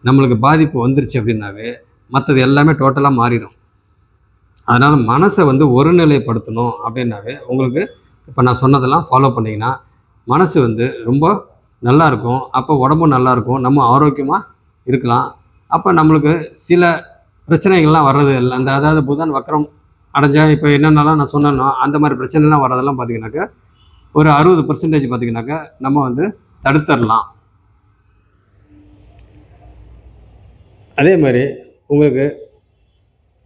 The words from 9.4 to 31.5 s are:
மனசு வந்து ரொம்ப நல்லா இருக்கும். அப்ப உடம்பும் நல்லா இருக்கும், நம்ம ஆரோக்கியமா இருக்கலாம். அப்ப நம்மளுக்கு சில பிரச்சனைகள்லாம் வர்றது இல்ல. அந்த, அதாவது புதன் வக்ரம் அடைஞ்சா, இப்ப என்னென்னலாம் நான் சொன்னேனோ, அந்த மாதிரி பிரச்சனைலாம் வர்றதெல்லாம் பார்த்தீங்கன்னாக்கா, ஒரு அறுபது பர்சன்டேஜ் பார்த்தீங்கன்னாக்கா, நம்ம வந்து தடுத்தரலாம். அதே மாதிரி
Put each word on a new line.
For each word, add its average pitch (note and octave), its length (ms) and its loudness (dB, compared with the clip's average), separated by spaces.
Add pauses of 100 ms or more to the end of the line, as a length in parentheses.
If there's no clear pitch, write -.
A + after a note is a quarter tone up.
மனசு D#3+ 340 0
வந்து A#2 420 -4
ரொம்ப C3+ 220 0 (540)
நல்லா C#3+ 280 2
இருக்கும். B2 340 -2 (100)
அப்ப C3+ 260 -2
உடம்பும் D3 380 2
நல்லா B2+ 160 2
இருக்கும், B2 300 -2
நம்ம C3 380 2
ஆரோக்கியமா D3 400 -2 (480)
இருக்கலாம். B2 400 -2 (400)
அப்ப F3+ 260 -2
நம்மளுக்கு D#3 400 4 (200)
சில F3+ 300 0 (640)
பிரச்சனைகள்லாம் D#3+ 600 2
வர்றது C#3 280 2
இல்ல. B2+ 200 -2
அந்த, C3 160 -2
அதாவது D3+ 340 2
புதன் C#3+ 280 -4
வக்ரம் D3 340 -4 (460)
அடைஞ்சா, C#3+ 360 2
இப்ப D3+ 180 0
என்னென்னலாம் D3+ 520 2
நான் C3+ 140 -4
சொன்னேனோ, C#3 380 0
அந்த C#3 280 -2
மாதிரி C#3 200 0
பிரச்சனைலாம் D3 460 2
வர்றதெல்லாம் B2+ 320 -2
பார்த்தீங்கன்னாக்கா, A#2 480 -8 (680)
ஒரு D#3 160 4
அறுபது D#3+ 300 2
பர்சன்டேஜ் D3 460 -2
பார்த்தீங்கன்னாக்கா, A#2+ 500 -6 (220)
நம்ம C#3 220 -2
வந்து C3 220 -4 (400)
தடுத்தரலாம். C3+ 600 0 (3750)
அதே E3+ 200 2
மாதிரி C3 260 2 (440)